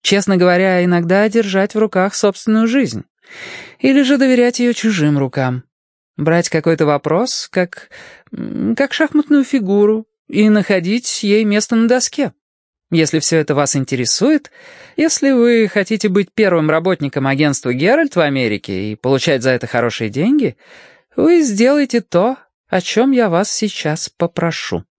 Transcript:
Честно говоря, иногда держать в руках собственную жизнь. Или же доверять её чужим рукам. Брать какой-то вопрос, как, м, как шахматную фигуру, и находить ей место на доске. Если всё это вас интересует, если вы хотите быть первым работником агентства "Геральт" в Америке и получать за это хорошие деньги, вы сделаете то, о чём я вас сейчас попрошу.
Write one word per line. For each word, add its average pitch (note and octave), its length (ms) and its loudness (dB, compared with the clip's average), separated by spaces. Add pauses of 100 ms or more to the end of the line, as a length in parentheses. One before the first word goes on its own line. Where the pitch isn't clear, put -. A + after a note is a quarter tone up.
Честно G3 380 0
говоря, F3+ 440 2
иногда F3+ 460 2
держать G3+ 460 -2
в A3 40 -2
руках G3+ 360 0
собственную A3 520 0
жизнь. A3+ 380 -2 (760)
Или C4+ 240 4
же C4+ 140 2
доверять B3 420 2
её A#3+ 140 2
чужим D#3+ 460 0
рукам. B2+ 460 -2 (520)
Брать E3 320 0
какой-то D#3+ 380 0
вопрос, D3+ 640 -2
как, - 400 -6 (420)
м, A1+ 420 -4
как C#4 200 -2
шахматную D4 500 2
фигуру, G#3 600 0 (220)
и G#3 200 2
находить G#3 760 0
ей G#3 220 2
место G#3+ 320 0
на A3+ 120 2
доске. B3+ 440 -2 (580)
Если D#3+ 280 0
всё E3 180 0
это D3+ 180 0
вас C#3+ 220 0
интересует, C#3 760 -2 (460)
если C#4+ 360 0
вы A#3 360 4
хотите G#3 400 -2
быть F#3+ 240 0
первым E3+ 380 2
работником D#3 560 -2
агентства C3+ 480 0
"Геральт" B3 420 0
в F3+ 40 2
Америке G#2+ 720 -2
и G#2 40 -10
получать C3+ 460 0
за C3 80 0
это B2 160 -2
хорошие A#2 420 -4
деньги, F#3 480 0 (600)
вы E4+ 260 4
сделаете B3 580 2
то, G3+ 380 0 (300)
о F#3 120 0
чём B3 300 0
я A#3+ 180 2
вас F3 240 0
сейчас E3+ 560 -6
попрошу. - 760 -4 (140)